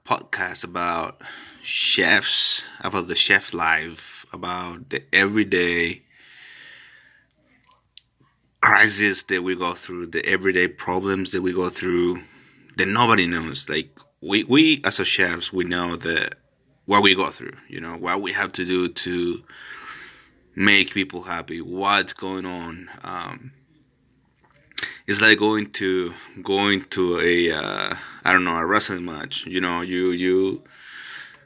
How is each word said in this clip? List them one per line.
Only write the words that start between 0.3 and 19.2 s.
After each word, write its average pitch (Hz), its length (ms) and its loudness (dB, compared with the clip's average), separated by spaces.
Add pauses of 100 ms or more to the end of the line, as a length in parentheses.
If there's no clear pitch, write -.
about 87 560 -4 (440)
chefs, - 1040 2 (120)
about 95 260 -2
the 85 80 -2
chef - 360 4
life, 80 800 -4
about 90 600 -8
the - 100 -6 (100)
everyday 92 920 0 (2500)
crisis 104 600 4
that 92 180 -2
we 92 140 -2
go 87 180 -4
through, 87 340 -10
the 82 160 -4
everyday 92 440 2
problems 95 640 -2
that 92 100 -2
we 92 120 -2
go 90 160 0
through, 87 520 0 (560)
that 92 100 0
nobody 110 380 4
knows. 82 420 -4
Like, 76 220 -4 (320)
we, 98 220 0
we 151 420 4
as 95 140 2
a 92 60 0
chefs, 87 460 0
we 92 120 -2
know 87 320 -2
that 82 400 0 (500)
what 101 160 6
we 98 140 8
go 92 160 0
through, - 260 -14 (100)
you 85 140 -14
know, 82 160 -12
what 90 240 -2
we 90 120 -4
have 95 180 -2
to 90 140 -4
do 90 220 0
to 87 560 -4 (1160)